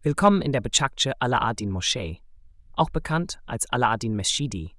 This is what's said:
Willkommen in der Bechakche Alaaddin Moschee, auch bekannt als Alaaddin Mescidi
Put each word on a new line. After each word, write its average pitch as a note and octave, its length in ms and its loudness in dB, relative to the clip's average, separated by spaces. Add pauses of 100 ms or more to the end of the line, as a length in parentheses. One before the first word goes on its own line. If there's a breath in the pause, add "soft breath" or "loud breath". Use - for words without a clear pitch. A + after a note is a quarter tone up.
Willkommen G3 400 4
in C#3+ 100 -2
der B2+ 100 0
Bechakche - 580 2
Alaaddin A2+ 520 0
Moschee, F2 480 -4 (540)
auch D#3+ 160 0
bekannt D#3+ 560 -4
als - 240 -8
Alaaddin A2+ 460 0
Mescidi G2 640 -4